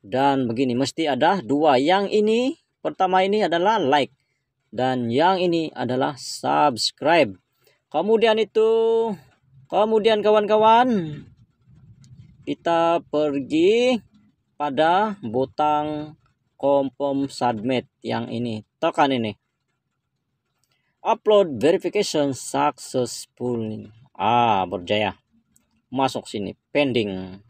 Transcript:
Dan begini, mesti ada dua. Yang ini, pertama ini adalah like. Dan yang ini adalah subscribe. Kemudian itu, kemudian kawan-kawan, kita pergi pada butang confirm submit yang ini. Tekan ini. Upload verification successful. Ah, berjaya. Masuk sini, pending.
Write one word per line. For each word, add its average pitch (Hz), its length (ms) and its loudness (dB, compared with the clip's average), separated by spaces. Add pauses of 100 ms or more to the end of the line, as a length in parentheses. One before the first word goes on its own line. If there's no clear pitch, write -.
Dan 135 400 0
begini, 120 320 -2
mesti 143 320 -4
ada 156 320 0
dua. 139 400 2
Yang 196 400 0
ini, 220 180 2 (460)
pertama 185 400 0
ini 208 160 0
adalah 185 400 0
like. 139 320 2 (560)
Dan 123 400 -2
yang 170 320 2
ini 170 320 -2
adalah 127 480 -4
subscribe. 139 1120 0 (560)
Kemudian 214 480 2
itu, 226 720 0 (560)
kemudian 214 560 2
kawan-kawan, 214 960 4 (1300)
kita 170 640 0
pergi 156 880 0 (560)
pada 165 720 0
butang 151 880 -2 (480)
confirm 139 640 -2
submit 123 640 -4 (160)
yang 117 240 -6
ini. 117 320 -6 (160)
Tekan 151 400 0
ini. 110 160 -4 (1700)
Upload 202 560 2
verification 160 800 0
successful. 120 1500 -6 (240)
Ah, 110 560 2
berjaya. 98 480 -4 (720)
Masuk 127 400 -4
sini, 98 240 -8 (160)
pending. 104 800 -4